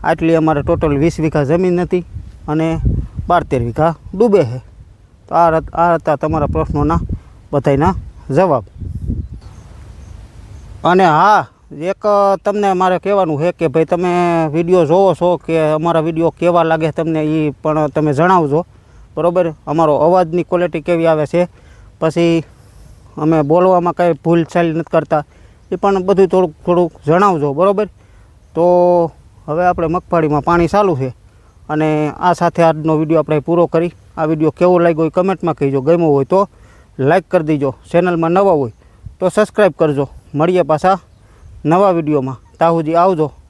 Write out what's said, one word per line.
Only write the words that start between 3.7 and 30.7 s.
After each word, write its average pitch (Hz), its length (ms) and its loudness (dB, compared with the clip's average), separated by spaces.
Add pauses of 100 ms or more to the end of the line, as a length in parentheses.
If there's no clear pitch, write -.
ડૂબે 196 300 2
છે. 123 180 -8 (680)
તો - 60 -8
આ 165 160 4
રત-, 160 240 -4
આ 170 200 2
હતા 156 220 -2
તમારા 156 300 -2
પ્રશ્નોના 156 520 -2 (540)
બધાયના 147 420 0 (360)
જવાબ. 139 340 0 (2250)
અને 185 200 4
હા, 170 420 4 (340)
એક 190 260 -6 (380)
તમને 202 280 0
મારે 185 260 0
કહેવાનું 180 420 -2
છે 175 120 -2
કે 165 160 -4
ભાઈ 160 160 0
તમે 175 260 -2 (380)
વીડિયો 170 360 2
જોવો 180 300 2
છો 175 220 0
કે 160 340 -2
અમારા 160 300 0
વીડિયો 160 300 -2
કેવા 170 320 0
લાગે 160 280 0
તમને 160 340 -4
એ 151 260 -2
પણ 151 380 -2
તમે 151 240 -2
જણાવજો, 160 540 2 (500)
બરોબર. 170 380 0 (120)
અમારો 151 300 0
અવાજની 170 460 2
ક્વોલિટી 175 380 -4
કેવી 165 260 -2
આવે 156 200 0
છે, 175 220 -2 (520)
પછી 165 440 0 (720)
અમે 156 260 0
બોલવામાં 175 520 2
કાંઈ 175 180 0 (120)
ભૂલચાલ 170 420 0
નથી 160 260 -6
કરતા 156 300 0 (480)
એ 185 60 -6
પણ 196 260 -2
બધું 185 260 2
થોડુંક 180 260 0 (120)
થોડુંક 175 260 0 (140)
જણાવજો, 160 480 2
બરોબર. 190 340 0 (680)
તો 165 100 0 (840)
હવે 165 200 -2
આપણે 175 200 0
મગફળીમાં 160 560 -2
પાણી 170 260 2
ચાલુ 196 280 0